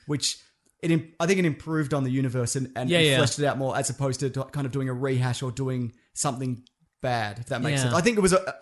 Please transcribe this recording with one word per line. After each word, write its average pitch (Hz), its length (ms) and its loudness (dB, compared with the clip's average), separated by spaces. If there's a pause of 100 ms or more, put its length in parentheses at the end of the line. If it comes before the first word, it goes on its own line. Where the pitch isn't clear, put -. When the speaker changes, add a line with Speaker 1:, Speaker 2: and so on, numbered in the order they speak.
Speaker 1:
which - 320 -2 (420)
it 165 100 0
im-, 165 300 0
I 170 60 2
think 190 140 4
it 175 40 2
improved 156 480 -2
on 139 120 0
the 131 60 0
universe 127 460 0
and, 131 180 -4
and 127 140 -4
Speaker 2:
Yeah, 170 120 4
yeah. 143 180 6
Speaker 1:
fleshed - 200 2
it 143 60 0
out 135 140 2
more 131 180 -2
as 131 140 -2
opposed 131 300 -2
to 139 100 0
do-, 135 140 -4
kind 143 220 -6
of 120 60 -6
doing 131 160 -2
a 127 60 -4
rehash 127 480 0
or 127 80 -4
doing 127 420 -4 (220)
something 127 500 -4 (380)
bad, 117 360 -2
if 117 100 -10
that 127 120 -4
makes 139 200 0
Speaker 2:
Yeah. - 100 2
Speaker 1:
sense. - 60 0
I 175 40 4
think 220 160 4
it 208 60 4
was 185 100 6
a, - 300 0